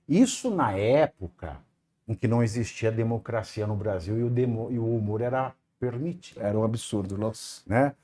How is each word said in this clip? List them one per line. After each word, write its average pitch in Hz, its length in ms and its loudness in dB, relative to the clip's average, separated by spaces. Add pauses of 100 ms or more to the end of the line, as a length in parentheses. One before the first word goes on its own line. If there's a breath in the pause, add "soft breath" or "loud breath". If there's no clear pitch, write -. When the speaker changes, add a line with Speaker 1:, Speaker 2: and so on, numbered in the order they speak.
Speaker 1:
isso 240 400 4
na 139 240 2
época 95 840 0 (500)
em 110 60 -2
que 117 140 0
não 117 160 4
existia 113 480 -2
democracia 113 720 -2
no 107 100 -2
Brasil 101 420 -2
e 120 60 0
o 120 60 0
demo-, 120 420 0
e 123 60 -2
o 117 180 0
humor 107 260 0
era 127 320 -2 (260)
permitido. 135 640 -6
Speaker 2:
Era 104 160 2
um 110 60 4
absurdo, 104 540 -2
nossa. - 480 -6
Speaker 1:
Né? 135 280 4 (100)